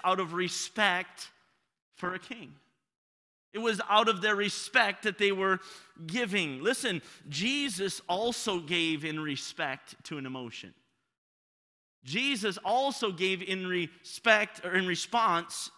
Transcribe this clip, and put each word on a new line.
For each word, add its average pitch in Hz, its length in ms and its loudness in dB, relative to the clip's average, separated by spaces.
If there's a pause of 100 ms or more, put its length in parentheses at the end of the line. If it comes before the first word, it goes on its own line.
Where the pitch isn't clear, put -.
out 185 160 4
of 170 140 -2
respect 180 960 0 (680)
for 185 180 -4
a 185 60 -6
king. 185 340 -14 (960)
It 202 60 -6
was 226 300 0
out 214 200 6
of 196 120 2
their 208 160 4
respect 208 680 2
that 208 160 -2
they 202 140 4
were 190 260 2 (480)
giving. 180 560 -2
Listen, 214 400 0 (260)
Jesus 196 800 -2
also 196 520 0
gave 160 440 0
in 156 140 -4
respect 147 880 -6
to 151 140 -8
an 135 60 -8
emotion. 123 480 -10 (1300)
Jesus 202 600 -2
also 247 460 2
gave 185 320 0
in 190 240 -2
respect 185 1000 0
or 180 100 -4
in 185 120 4
response 175 920 0